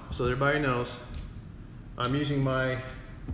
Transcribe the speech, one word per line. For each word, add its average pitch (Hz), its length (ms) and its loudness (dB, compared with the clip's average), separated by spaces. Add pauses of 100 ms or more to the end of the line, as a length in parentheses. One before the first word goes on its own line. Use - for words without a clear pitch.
(100)
so 127 140 0
everybody 139 340 4
knows. 123 380 2 (1000)
I'm 123 160 2
using 143 280 4
my 131 360 4 (560)